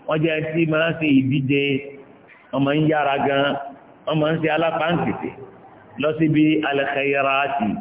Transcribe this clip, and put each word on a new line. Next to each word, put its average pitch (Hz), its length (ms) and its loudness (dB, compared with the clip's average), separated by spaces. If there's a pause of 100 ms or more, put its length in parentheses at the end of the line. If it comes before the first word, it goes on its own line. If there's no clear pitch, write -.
wọ́n 156 180 -2
jẹ́ 156 180 0 (100)
tí 160 180 0
máa 160 260 0
ń 156 40 -4
ṣe 156 140 -4
ìdíje, 139 560 2 (800)
wọ́n 135 160 -2
máa 139 120 2
ń 156 120 2
yára 147 320 2
gan, 139 280 2 (540)
wọ́n 156 180 -2
máa 151 140 2
ń 165 60 -2
ṣe 160 120 -2
alápáǹtìtì 160 800 -2 (640)
lọ 143 200 -4
síbi 156 320 2 (160)
al-khayrati 139 1080 0 (120)